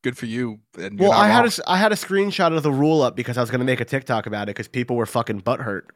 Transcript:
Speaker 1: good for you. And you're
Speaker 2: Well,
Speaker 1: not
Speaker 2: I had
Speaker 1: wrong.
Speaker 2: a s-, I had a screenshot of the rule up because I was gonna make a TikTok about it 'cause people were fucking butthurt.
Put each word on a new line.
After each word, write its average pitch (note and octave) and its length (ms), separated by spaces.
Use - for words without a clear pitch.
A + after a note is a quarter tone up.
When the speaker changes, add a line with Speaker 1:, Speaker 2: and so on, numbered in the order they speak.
Speaker 1:
good B2 140
for A#2+ 100
you. A2+ 320
And G3 220
you're G3+ 100
Speaker 2:
Well, - 80
Speaker 1:
not G#3 80
Speaker 2:
I - 40
had G#3+ 80
Speaker 1:
wrong. A#3+ 80
Speaker 2:
a - 20
s-, - 180
I F#3 120
had G#3+ 140
a G#3 40
screenshot F#3+ 600
of D#3 60
the D3 100
rule D3+ 300
up B2 140
because B2 240
I - 20
was A#2 80
gonna B2 140
make B2+ 180
a A#2 40
TikTok B2 420
about G#2 220
it G2+ 40
'cause - 140
people B2 300
were A2+ 100
fucking A2 340
butthurt. A2+ 420